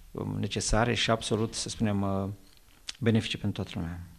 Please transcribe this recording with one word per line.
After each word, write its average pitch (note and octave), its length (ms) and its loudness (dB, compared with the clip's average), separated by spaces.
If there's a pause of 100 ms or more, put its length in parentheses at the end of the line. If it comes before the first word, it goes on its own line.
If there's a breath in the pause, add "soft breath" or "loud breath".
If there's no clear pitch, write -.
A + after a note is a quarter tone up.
(120)
um, G#2 280 -4
necesare G#2+ 540 2
și - 180 2
absolut, A2 420 0
să - 160 -6
spunem, G#2 320 0
uh, G2 240 0 (720)
benefice A2 380 4
pentru G2+ 260 -4
toată - 160 -8
lumea. E2+ 200 -6 (200)